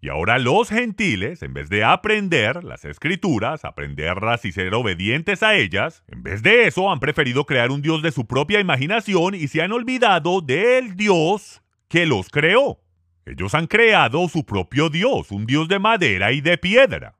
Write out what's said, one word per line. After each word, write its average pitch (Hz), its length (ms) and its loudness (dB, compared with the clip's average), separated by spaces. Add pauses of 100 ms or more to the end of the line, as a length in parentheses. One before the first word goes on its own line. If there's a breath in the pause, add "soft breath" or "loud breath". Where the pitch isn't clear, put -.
Y 69 80 -8
ahora 87 280 0
los 143 320 2
gentiles, 185 720 -4
en 67 140 -10
vez 71 140 -10
de 104 140 0
aprender 175 800 0
las - 220 -16
escrituras, 143 800 -4
aprenderlas 85 800 -4
y 101 60 -6
ser 92 240 -4
obedientes 117 640 -2
a 214 140 2
ellas, 110 520 -2
en - 140 -16
vez 101 220 -8
de 220 240 6
eso 185 240 0
han 151 80 -2
preferido 143 480 -2
crear 123 240 2
un 143 100 -4
dios 156 220 -2
de 165 80 0
su 123 160 -4
propia 151 320 0
imaginación 185 760 0
y 160 140 -6
se 156 160 -2
han 185 80 -4
olvidado 220 720 0
del 202 540 0
Dios 190 680 0 (240)
que 170 180 2
los 113 240 0
creó. 190 520 2 (440)
Ellos - 300 -6
han 165 100 2
creado 175 640 2
su 156 160 -4
propio 123 460 -2
Dios, 185 400 -2
un 104 160 -6
Dios 151 200 0
de 196 120 0
madera 151 540 2
y 143 60 -2
de 165 200 2
piedra. 190 600 2